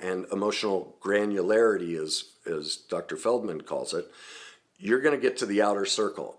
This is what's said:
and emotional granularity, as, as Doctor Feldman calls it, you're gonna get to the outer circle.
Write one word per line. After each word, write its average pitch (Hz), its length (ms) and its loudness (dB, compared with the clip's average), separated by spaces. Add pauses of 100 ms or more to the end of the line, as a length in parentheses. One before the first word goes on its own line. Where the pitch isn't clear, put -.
and 92 300 -4
emotional 98 680 -2
granularity, 101 960 2
as, 78 280 -4 (200)
as 78 300 -6
Doctor - 420 -6
Feldman 104 440 -2
calls 67 340 -6
it, 87 160 -6 (680)
you're 110 220 2
gonna 143 160 4
get 123 220 2
to 123 80 -2
the 101 160 4
outer 101 240 2
circle. - 520 -2